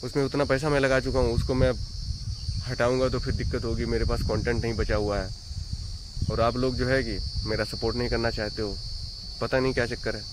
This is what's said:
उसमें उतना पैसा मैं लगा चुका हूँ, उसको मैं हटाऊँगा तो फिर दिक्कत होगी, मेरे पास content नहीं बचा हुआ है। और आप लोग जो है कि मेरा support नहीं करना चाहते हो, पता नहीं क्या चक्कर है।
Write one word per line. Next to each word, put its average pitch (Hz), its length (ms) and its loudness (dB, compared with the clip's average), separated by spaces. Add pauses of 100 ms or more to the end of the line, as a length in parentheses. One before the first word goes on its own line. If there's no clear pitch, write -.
उसमें 135 200 0
उतना 143 220 2
पैसा 135 240 2
मैं 143 100 4
लगा 131 200 6
चुका 131 200 0
हूँ, 120 140 4
उसको 120 220 2
मैं 127 160 6 (920)
हटाऊँगा 127 460 2
तो 123 100 0
फिर 127 160 -2
दिक्कत 117 300 -2
होगी, 113 220 0
मेरे 113 180 2
पास 117 180 2
content 113 400 0
नहीं 113 120 0
बचा 110 200 2
हुआ 104 220 2
है। 95 120 -2 (1000)
और 113 100 2
आप 117 160 4
लोग 127 180 2
जो 123 120 0
है 135 160 4
कि 110 160 -4 (260)
मेरा 107 200 0
support 110 320 -2
नहीं 120 120 0
करना 117 220 2
चाहते 107 300 -4
हो, 101 140 -2 (680)
पता 131 180 2
नहीं 131 140 2
क्या 123 140 0
चक्कर 110 280 -4
है। 104 180 -8